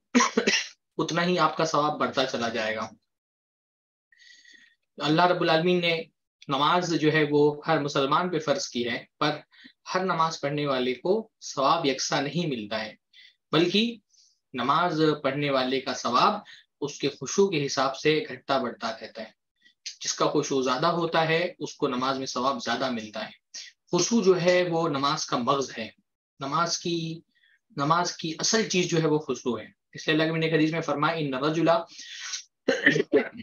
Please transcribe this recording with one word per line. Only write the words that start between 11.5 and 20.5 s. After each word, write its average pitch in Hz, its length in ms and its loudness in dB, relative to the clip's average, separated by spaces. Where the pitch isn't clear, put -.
यकसा 139 340 0
नहीं 156 260 -2
मिलता 110 300 -4
है, 107 200 -8
बल्कि 202 480 2
नमाज 151 460 2
पढ़ने 143 280 0
वाले 131 300 0
का 131 140 -4
सवाब 160 500 2
उसके 143 300 -4
खुशू - 380 0
के 165 100 -2
हिसाब 135 360 0
से 156 260 2
घटता 127 380 -2
बढ़ता 120 320 -4
रहता - 320 -12
है। - 120 -16
जिसका - 240 -2
खुशू 143 360 0